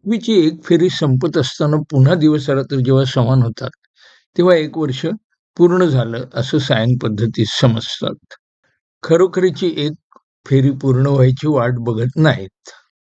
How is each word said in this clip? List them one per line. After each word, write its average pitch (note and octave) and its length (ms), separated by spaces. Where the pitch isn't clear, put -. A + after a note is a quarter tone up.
पृथ्वीची A3 300
एक D#3+ 180
फेरी E3+ 260
संपत D3 480
असताना D3+ 380
पुन्हा C#3+ 240
दिवस D3+ 360
रात्र C3+ 260
जेव्हा C3 280
समान B2+ 380
होतात, A#2 280
तेव्हा F3 200
एक D3+ 220
वर्ष C#3 260
पूर्ण F3 280
झालं A#2+ 400
असं C3 240
सायन B2 440
पद्धतीत A2 480
समजतात. - 840
खरोखरीची F3+ 720
एक D3+ 420
फेरी C3+ 240
पूर्ण C3 240
व्हायची C3 420
वाट B2 380
बघत A#2+ 300
नाहीत. C3+ 540